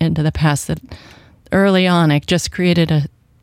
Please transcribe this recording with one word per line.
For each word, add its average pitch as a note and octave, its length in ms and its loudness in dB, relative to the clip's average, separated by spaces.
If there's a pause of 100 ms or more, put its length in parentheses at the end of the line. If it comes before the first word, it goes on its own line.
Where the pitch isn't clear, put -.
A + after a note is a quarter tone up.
into D#3+ 220 -2
the D#3 80 0
past D3 380 -2
that D#3 120 -6 (720)
early F#3+ 340 2
on, E3+ 240 2
I D3 80 2
just - 340 -4
created E3+ 380 0
a D3+ 180 0 (340)